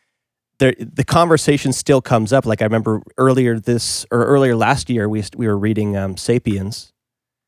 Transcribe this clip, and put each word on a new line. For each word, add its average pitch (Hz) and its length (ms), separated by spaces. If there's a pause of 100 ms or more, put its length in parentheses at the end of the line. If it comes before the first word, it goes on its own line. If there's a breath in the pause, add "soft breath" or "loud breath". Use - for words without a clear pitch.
(580)
There, 131 200
the 135 260
conversation 151 680
still 135 300
comes 110 300
up. 135 120
Like, 110 160
I 113 40
remember 110 380 (140)
earlier 127 440
this, - 500
or 117 140
earlier 131 320
last 113 340
year, 110 180
we, 107 140 (140)
we 123 100
were 104 100
reading, 104 400
um, 95 200
Sapiens, 107 760 (560)